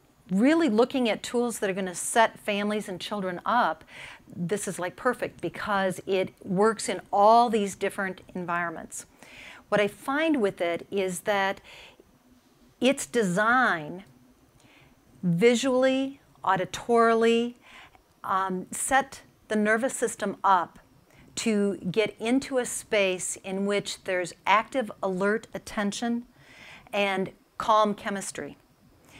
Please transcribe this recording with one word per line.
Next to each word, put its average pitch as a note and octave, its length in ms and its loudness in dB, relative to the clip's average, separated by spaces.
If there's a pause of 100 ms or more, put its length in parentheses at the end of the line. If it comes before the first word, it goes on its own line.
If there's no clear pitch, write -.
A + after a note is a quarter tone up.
(300)
really C#4+ 400 4
looking B3 400 2
at G3 140 -2
tools A#3+ 360 -2
that G#3 100 -2
are F#3+ 40 -2
gonna F#3 220 -4
set - 440 2
families G#3 480 -2
and F3+ 120 -8
children F#3 460 -6
up, G3+ 380 2 (500)
this F3 340 -4
is, F3+ 120 -8
like, F3+ 160 -6
perfect - 460 -4
because F#3+ 640 -2
it F#3 280 0 (120)
works G#3 420 2
in F#3 140 -4 (100)
all A3+ 380 6
these G3+ 260 0
different F#3+ 460 -6 (120)
environments. E3+ 720 -6 (640)
What G#3 120 2
I G3+ 60 2
find D4 540 -2
with F#3+ 200 0
it E3+ 300 -4
is F#3 300 -2
that G3 400 -2 (1200)
its C#4 240 2
design G3 1000 0 (1160)
visually, B3+ 1000 2 (240)
auditorily, A#3 1120 2 (680)
um, F#3+ 480 -2
set - 500 -2 (260)
the G#3+ 80 -2
nervous A3 380 2
system G#3+ 500 -4
up F3+ 360 2 (560)
to G3+ 420 0 (140)
get G#3 280 0
into B3+ 380 0
a A#3+ 80 0
space F#3+ 760 -2
in G3 220 -4
which G3+ 380 -2
there's F3+ 300 -4 (120)
active, A3 460 0 (100)
alert G3 520 0
attention A#3 720 -4 (680)
and G3 400 -2 (260)
calm G#3+ 360 4
chemistry. F#3+ 640 -8 (640)